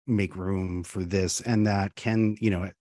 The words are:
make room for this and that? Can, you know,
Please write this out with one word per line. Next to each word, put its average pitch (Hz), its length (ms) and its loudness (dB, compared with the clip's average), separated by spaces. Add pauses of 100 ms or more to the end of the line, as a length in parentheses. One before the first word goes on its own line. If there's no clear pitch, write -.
make 101 300 0
room 92 460 -2
for 92 200 -6
this 90 380 0
and 107 260 2
that? 98 280 2
Can, 110 440 0
you 110 120 2
know, 95 200 -2 (100)